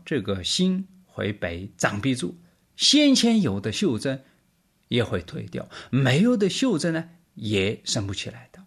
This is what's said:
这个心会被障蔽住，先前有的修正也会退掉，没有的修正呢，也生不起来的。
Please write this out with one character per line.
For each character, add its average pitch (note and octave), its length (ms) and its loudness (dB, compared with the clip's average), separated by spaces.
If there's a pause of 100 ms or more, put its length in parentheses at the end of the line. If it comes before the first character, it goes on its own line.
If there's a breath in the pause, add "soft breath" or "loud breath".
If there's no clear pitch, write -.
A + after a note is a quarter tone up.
这 C#3 160 -2
个 F#2+ 220 -4
心 F#3 420 0 (200)
会 G2+ 260 -4
被 F2 460 -6
障 G#2 240 -2
蔽 C3+ 120 0
住， - 240 -8 (380 soft breath)
先 C#4+ 400 4
前 A3+ 260 4
有 G2+ 180 0
的 G#2+ 120 -4
修 C#3 260 0
正 C3 220 -4 (720 soft breath)
也 A#2+ 140 2
会 F#2+ 180 -4
退 - 220 -12
掉， - 260 -10 (200 loud breath)
没 C3 320 2
有 B3 140 4
的 G3+ 140 2
修 A3+ 280 0
正 E3 160 -2
呢， E3 160 -6 (260)
也 G#2 500 -2
生 G#2 200 -4
不 G2 80 -4
起 - 160 -10
来 A#2+ 220 -18
的。 F#3 160 -20